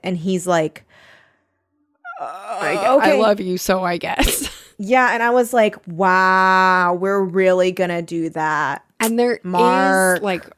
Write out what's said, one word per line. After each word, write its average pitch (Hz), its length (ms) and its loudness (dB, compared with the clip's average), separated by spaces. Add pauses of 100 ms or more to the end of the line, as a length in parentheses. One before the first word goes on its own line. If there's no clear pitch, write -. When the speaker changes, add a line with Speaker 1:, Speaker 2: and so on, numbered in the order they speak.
Speaker 1:
And 180 120 -4
he's 175 300 -4
like, 160 380 -2 (1400)
Speaker 2:
Like, 160 580 -6
Speaker 1:
"Uh, 254 200 2
okay." - 140 4
Speaker 2:
"I 202 80 2
love 214 200 2
you, 185 180 -4
so 185 240 -2
I 175 140 -2
guess." - 540 -4 (160)
<laughs> - 100 -20
Speaker 1:
Yeah, 240 380 2
and 226 80 -2
I 240 80 0
was 240 220 2
like, 214 240 2 (100)
"Wow, 185 1120 2
we're 196 220 0
really 185 480 2
gonna 175 320 -4
do 165 280 -6
that." 151 540 -2 (200)
Speaker 2:
And 226 140 0
there 240 180 0
is, - 80 -16
Speaker 1:
Mark. 185 800 2
Speaker 2:
like, 185 220 -4 (140)